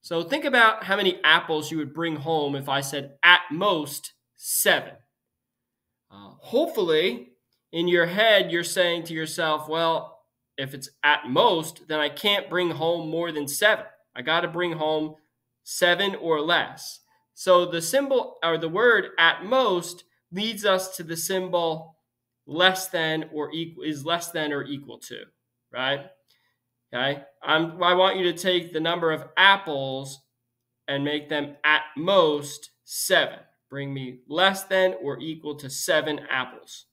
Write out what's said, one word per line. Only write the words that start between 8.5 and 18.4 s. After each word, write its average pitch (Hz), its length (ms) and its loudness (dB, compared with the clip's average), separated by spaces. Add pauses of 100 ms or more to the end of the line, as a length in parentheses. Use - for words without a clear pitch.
saying 170 420 -2
to 165 80 -10
yourself, 156 540 -4
"Well, 165 540 -2 (360)
if 135 160 -8
it's 135 140 -14 (160)
at 147 240 4
most, 160 640 0
then 156 100 -2
I 147 80 0
can't 202 420 -2
bring 175 200 0
home 160 400 -2
more 165 240 -4
than 143 160 -6
seven. 208 340 0 (320)
I 123 60 -12
gotta 165 260 0
bring 170 260 -4
home 156 420 -2 (480)
seven 180 520 0
or 156 240 0
less." 156 640 -2 (320)
So 180 320 4
the 165 160 -4
symbol 269 600 0